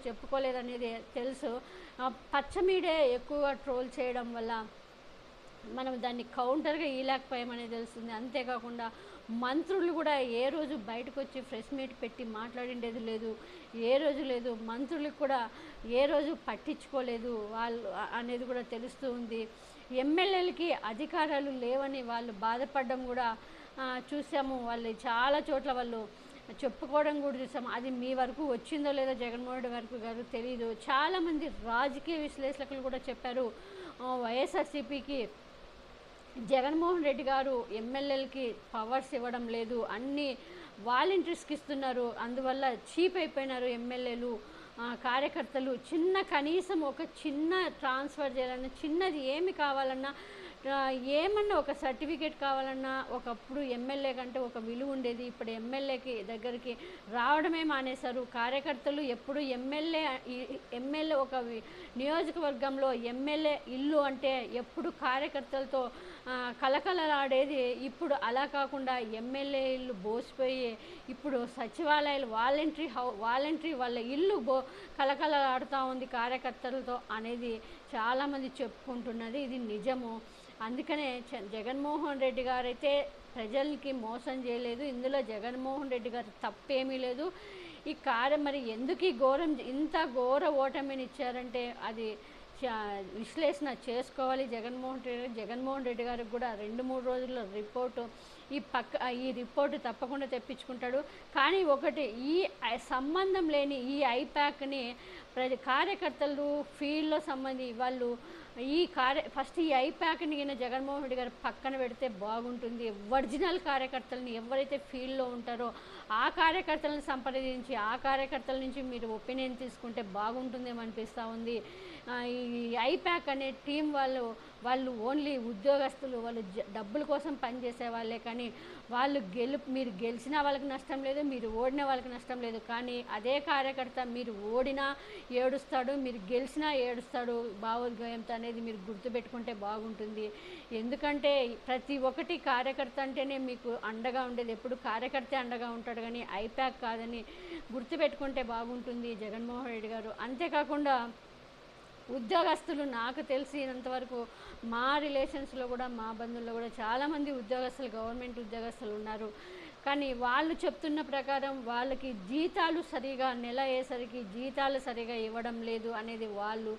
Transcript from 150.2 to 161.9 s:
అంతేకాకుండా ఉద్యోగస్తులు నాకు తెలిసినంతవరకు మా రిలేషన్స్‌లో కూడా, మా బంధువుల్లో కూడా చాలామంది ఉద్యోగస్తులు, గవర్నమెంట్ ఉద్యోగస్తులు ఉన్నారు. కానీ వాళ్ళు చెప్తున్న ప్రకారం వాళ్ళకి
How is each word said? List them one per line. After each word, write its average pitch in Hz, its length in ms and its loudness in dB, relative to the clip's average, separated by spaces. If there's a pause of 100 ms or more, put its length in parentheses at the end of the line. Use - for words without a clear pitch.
అంతేకాకుండా 277 920 2 (960)
ఉద్యోగస్తులు 294 760 2
నాకు 254 380 -2
తెలిసినంతవరకు 254 1080 -2 (380)
మా 240 320 4
రిలేషన్స్‌లో 269 720 0
కూడా, 247 200 -2
మా 226 240 -4
బంధువుల్లో 233 420 -6
కూడా 233 140 -2 (120)
చాలామంది 285 520 2
ఉద్యోగస్తులు, 254 640 -2
గవర్నమెంట్ 240 440 -4
ఉద్యోగస్తులు 226 540 -6
ఉన్నారు. 214 380 -4 (540)
కానీ 277 280 2
వాళ్ళు 254 400 4 (120)
చెప్తున్న 302 360 2
ప్రకారం 269 640 0
వాళ్ళకి 254 480 0